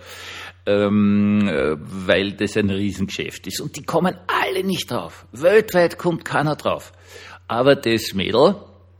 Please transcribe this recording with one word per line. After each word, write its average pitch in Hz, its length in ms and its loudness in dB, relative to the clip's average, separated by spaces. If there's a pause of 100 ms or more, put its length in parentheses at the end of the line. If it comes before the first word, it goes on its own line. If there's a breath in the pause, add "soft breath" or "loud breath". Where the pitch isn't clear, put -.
(640 loud breath)
ähm, 101 840 2
äh, 76 320 0
weil 95 540 0
das 104 220 -4
ein 101 140 0
Riesengeschäft 95 800 -6
ist. - 120 -8
Und - 160 -10
die 143 60 -12
kommen 170 340 0 (120)
alle - 340 -2
nicht 190 300 -4
drauf. 90 400 -10
Weltweit 180 640 2
kommt 170 260 -2
keiner 147 300 0
drauf. - 380 -4 (560 loud breath)
Aber 131 260 4
das 113 400 -2
Mädel, 104 400 4 (460)